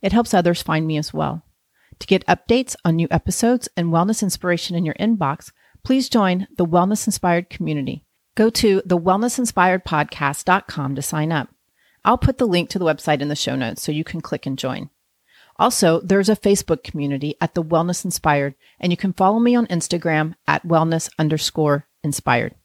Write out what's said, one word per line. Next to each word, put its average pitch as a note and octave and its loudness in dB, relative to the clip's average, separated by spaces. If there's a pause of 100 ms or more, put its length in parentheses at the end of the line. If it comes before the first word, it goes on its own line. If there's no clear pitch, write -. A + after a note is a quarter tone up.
It F#3 -2
helps A3+ 2
others F3 2
find D#3+ -2
me D#3 -2
as D3+ -6
well. D#3 -4 (540)
To - -16
get F#3+ 2
updates A#3+ 2
on E3 4
new E3 0
episodes A#3 0
and E3+ -2
wellness F3 0
inspiration F3 -2
in E3+ 0
your D#3 -2
inbox, F#3 -2 (340)
please C4 0
join F#3+ 2 (100)
the F3+ 2
Wellness F3 2
Inspired F3 0
community. D3+ -4 (320)
Go A3 4
to G3+ 2
the F3+ 2
wellness F#3+ 0
inspired F#3 2
podcast D3 -2
dot F#3+ 2
com C#3 -6
to C#3 -6
sign D#3 -2
up. D3 -2 (560)
I'll A#3+ 4
put - 0
the B3 2
link F3 0
to - -4
the F3+ -2
website D3+ 0
in C#3+ -4
the D3 -4
show - -4
notes C3 -4
so D#3 -4
you D3+ -2
can - -10
click - -8
and C3+ -6
join. - -6 (680)
Also, E3+ 2
there's G3 2
a G#3+ 4
Facebook G3 0
community C#3+ -6
at - -4
The F3 -2
Wellness E3+ -2
Inspired, C#3+ -2 (240)
and F3 0
you F3 0
can F#3+ -4
follow G3+ 2
me A#3+ 4
on A#3 2
Instagram D#3+ -2 (120)
at D3+ -2
wellness E3 0
underscore D3+ 0 (180)
inspired. B2 -2 (100)